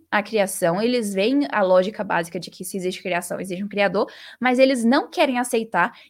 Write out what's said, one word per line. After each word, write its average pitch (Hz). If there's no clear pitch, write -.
a 208
criação, 196
eles 233
veem 262
a 214
lógica 185
básica 170
de -
que -
se 196
existe 185
criação, 180
existe 185
um 202
criador, 202
mas 254
eles 262
não 277
querem 269
aceitar 226